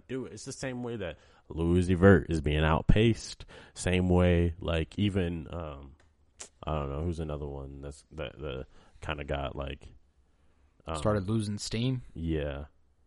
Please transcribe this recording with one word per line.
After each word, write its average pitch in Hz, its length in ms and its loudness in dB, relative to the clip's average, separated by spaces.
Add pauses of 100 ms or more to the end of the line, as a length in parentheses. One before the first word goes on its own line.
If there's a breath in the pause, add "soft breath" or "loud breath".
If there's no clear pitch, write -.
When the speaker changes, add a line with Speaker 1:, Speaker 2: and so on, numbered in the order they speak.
Speaker 1:
do 123 180 -8
it. 85 80 -14
It's 107 120 -16
the 135 60 -12
same 123 320 -8
way 120 140 -8
that 87 200 -8 (300 soft breath)
Lil 80 280 -2
Uzi 90 220 4
Vert 95 320 10
is 82 120 2
being 73 220 2
outpaced. - 840 4 (280 loud breath)
Same 90 340 0
way, 87 520 4
like, 82 400 -4
even, 90 520 -2
um, 71 400 -12 (720)
I 76 100 -4
don't 71 180 -4
know, 73 120 -6
who's 82 160 -4
another 73 280 -6
one 69 340 -12
that's, 71 300 -14
that, 73 280 -12
that 65 260 -10 (360 soft breath)
kinda 73 220 -8
got, 69 320 -6
like, 69 320 -12 (1000)
um, 80 120 -8
Speaker 2:
Started 101 300 -2
losing 107 300 -4
steam? 123 440 -4 (120)
Speaker 1:
Yeah. 73 520 -4 (420)